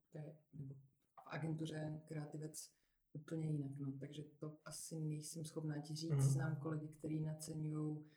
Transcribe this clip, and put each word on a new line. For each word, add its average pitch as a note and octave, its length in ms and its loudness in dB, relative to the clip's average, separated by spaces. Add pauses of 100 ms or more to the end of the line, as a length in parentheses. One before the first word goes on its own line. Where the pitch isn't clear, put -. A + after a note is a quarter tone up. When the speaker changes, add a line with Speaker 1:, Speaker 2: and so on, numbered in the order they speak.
(120)
Speaker 1:
te-, D3+ 240 -8 (180)
nebo C3+ 200 -6
v - 520 -20
agentuře D#3 840 0
kreativec D#3 640 -6 (400)
úplně D#3+ 380 0
jinak, C#3 280 4
no. C3+ 220 0
Takže C#3+ 220 -6 (160)
to D3+ 260 -6
asi D#3+ 360 -4
nejsem D#3 440 0
schopná D#3 360 0
ti D3+ 140 -4
říct. D#3+ 160 0
Speaker 2:
Mhm. C#3 100 8
Speaker 1:
Znám C3+ 360 6
kolegy, D#3 320 0
který D#3 320 0
naceňujou D3+ 840 0 (120)